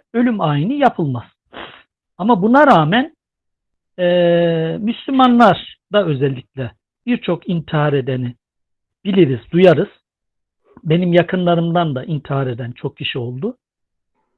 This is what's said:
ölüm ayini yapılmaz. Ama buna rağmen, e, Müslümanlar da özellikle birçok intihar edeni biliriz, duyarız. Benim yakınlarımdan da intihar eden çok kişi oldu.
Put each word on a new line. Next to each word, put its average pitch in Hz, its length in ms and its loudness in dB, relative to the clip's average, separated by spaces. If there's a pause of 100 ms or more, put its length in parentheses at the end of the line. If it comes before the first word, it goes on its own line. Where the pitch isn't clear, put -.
(140)
ölüm 233 280 0
ayini 160 360 -2
yapılmaz. 151 480 -2 (920)
Ama 202 240 0
buna 254 260 4
rağmen, 220 480 2 (840)
e, 170 800 0
Müslümanlar 240 1000 2 (160)
da 202 120 2
özellikle 131 680 -4 (340)
birçok 240 440 -4
intihar 151 440 -2
edeni 127 420 -4 (680)
biliriz, 170 340 2 (120)
duyarız. 175 360 4 (960)
Benim 175 300 0
yakınlarımdan 170 840 0
da 127 100 -8
intihar 139 420 -6
eden 120 240 -8
çok - 260 -12
kişi 139 220 -8
oldu. 131 380 -8 (800)